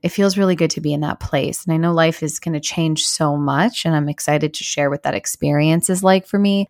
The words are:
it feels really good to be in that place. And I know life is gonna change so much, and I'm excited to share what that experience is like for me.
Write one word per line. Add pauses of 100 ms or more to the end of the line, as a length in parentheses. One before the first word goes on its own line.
it
feels
really
good
to
be
in
that
place.
And
I
know
life
is
gonna
change
so
much,
and
I'm
excited
to
share
what
that
experience
is
like
for
me.